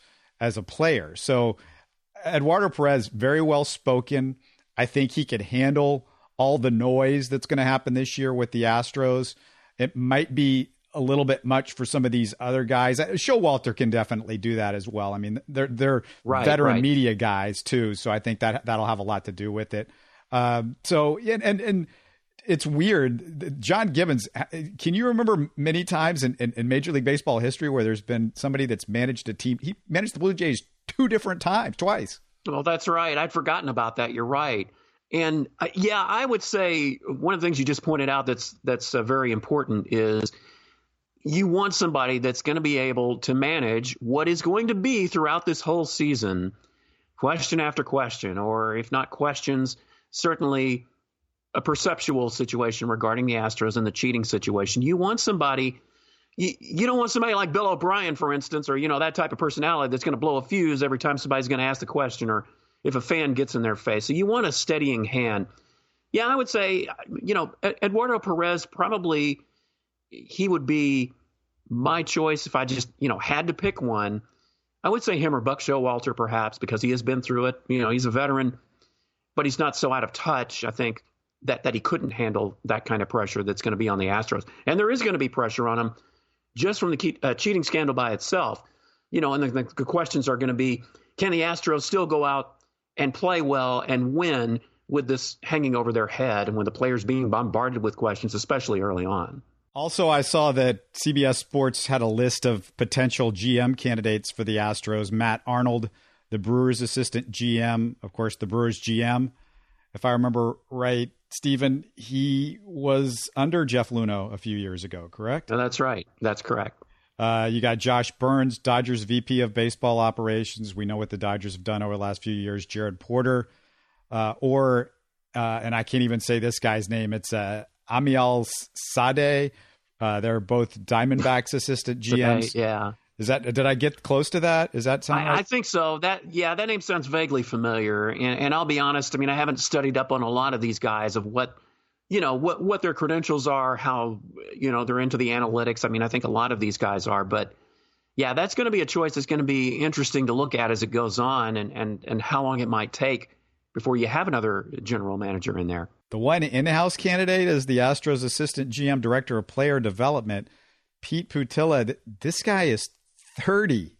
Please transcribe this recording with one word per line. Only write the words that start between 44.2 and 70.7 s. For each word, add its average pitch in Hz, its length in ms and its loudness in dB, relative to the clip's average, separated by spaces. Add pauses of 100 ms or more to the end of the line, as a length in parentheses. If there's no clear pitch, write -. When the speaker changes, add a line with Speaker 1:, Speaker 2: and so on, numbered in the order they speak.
Speaker 2:
is 170 160 0
going 202 240 0
to 226 80 0
be 196 320 0
throughout 160 380 0
this 165 160 -2
whole 165 240 0
season, 107 640 0 (640)
question 160 420 0
after 151 240 0
question, 113 540 -2
or 110 380 -2
if 113 160 -6
not 131 180 -2
questions, 139 680 -2 (340)
certainly 135 760 0 (680)
a - 80 -2
perceptual 143 680 0
situation 117 580 -2
regarding 113 380 0
the 120 100 0
Astros 110 420 0
and 110 100 0
the 104 40 0
cheating 120 320 0
situation. 104 580 0
You 160 160 2
want 202 220 0
somebody, 135 640 0 (540)
you, 180 240 -2
you 185 260 -2
don't 254 120 2
want 240 140 0
somebody 233 220 2
like 196 180 0
Bill 202 160 2
O'Brien, 180 480 0
for 147 180 0
instance, 143 360 -4
or, 139 80 0
you 147 100 0
know, 147 120 2
that 160 160 0
type 160 160 0
of - 60 -8
personality 147 540 0
that's 127 120 -2
gonna 143 140 0
blow 143 200 2
a 131 60 -2
fuse 151 400 0
every 135 160 0
time 143 180 0
somebody's 135 300 -2
gonna 127 160 0
ask 131 160 -2
the - 60 -6
question 123 440 -2
or 107 160 0 (380)
if 143 100 0
a 123 80 0
fan 156 320 0
gets 131 220 -2
in 117 80 0
their 110 120 0
face. 107 300 -2
So 160 80 -2
you 185 140 2
want 226 180 2
a 156 60 0
steadying 139 540 0
hand. 110 420 0 (640)
Yeah, 226 160 2
I 254 80 2
would 254 140 0
say, 190 380 0 (360)
you 196 100 0
know, 170 180 0 (120)
E-, 202 180 0
Eduardo 220 380 0
Perez, 175 480 0
probably 165 720 0 (720)
he 185 360 -4
would 160 200 2
be 139 440 2 (560)